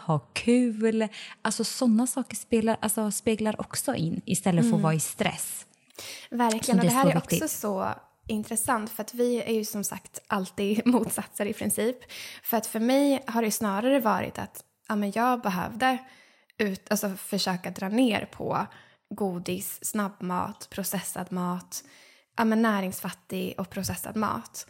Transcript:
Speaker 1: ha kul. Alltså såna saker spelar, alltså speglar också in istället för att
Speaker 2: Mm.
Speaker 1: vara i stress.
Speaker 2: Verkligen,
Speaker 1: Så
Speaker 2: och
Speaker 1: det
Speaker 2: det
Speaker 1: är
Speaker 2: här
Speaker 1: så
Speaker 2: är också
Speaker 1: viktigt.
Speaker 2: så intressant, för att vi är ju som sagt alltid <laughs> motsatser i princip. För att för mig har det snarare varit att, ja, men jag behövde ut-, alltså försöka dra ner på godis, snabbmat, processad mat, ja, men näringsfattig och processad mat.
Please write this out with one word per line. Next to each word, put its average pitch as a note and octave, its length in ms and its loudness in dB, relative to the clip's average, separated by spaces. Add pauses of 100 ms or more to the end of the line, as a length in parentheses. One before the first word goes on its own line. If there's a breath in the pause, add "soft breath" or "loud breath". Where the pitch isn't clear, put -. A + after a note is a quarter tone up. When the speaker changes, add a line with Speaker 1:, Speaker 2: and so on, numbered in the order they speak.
Speaker 1:
ha D#3 140 2
kul. A3 880 2 (340 loud breath)
Alltså A3 220 -2
såna A#3 440 2
saker - 280 -4
spelar, A3 460 2
alltså G#3+ 300 0
speglar G#3+ 500 0
också - 340 -2
in D#3+ 300 -2
istället F3+ 380 4
för A#3 60 4
att - 40 4
Speaker 2:
Mm. - 100 4
Speaker 1:
vara D#3+ 100 4
i D#3+ 60 2
stress. - 680 -4 (680 loud breath)
Speaker 2:
Verkligen, A#3 320 2
Speaker 1:
Så - 100 0
Speaker 2:
och F#3+ 40 6
Speaker 1:
det F3+ 100 6
Speaker 2:
det A#3 60 6
Speaker 1:
är - 20 4
Speaker 2:
här C4+ 80 6
Speaker 1:
så C4+ 60 8
Speaker 2:
är - 80 4
också - 180 -2
Speaker 1:
viktigt. D#4 160 0
Speaker 2:
så G3 380 -4 (380)
intressant, A3 640 -2
för - 140 -8
att - 100 -10
vi B3 280 2
är A3+ 120 -2
ju A3 120 0
som G#3 180 -4
sagt - 440 -8
alltid G3+ 540 0
<laughs> - 60 4
motsatser A3+ 580 2
i G3+ 80 -2
princip. G#3+ 440 0 (460 loud breath)
För - 140 0
att A3 100 -2
för A3+ 120 -4
mig C4+ 480 4
har A3+ 140 0
det G#3+ 100 2
snarare A3+ 480 2
varit - 400 0
att, - 240 -10 (240)
ja, A3 80 0
men G#3 200 -2
jag A#3+ 260 2
behövde G#3+ 560 0 (600 loud breath)
ut-, G3 340 -2
alltså G#3 180 0
försöka F#3 640 -2
dra F#3+ 180 -6
ner A3 360 4
på - 420 -4 (480 loud breath)
godis, F#3 680 -4
snabbmat, F#3+ 880 -4
processad - 600 -6
mat, F3+ 520 -4 (540 loud breath)
ja, A#3 80 2
men A3 160 4
näringsfattig F#3 960 -2
och F#3+ 120 -6
processad F#3 460 -6
mat. - 540 -6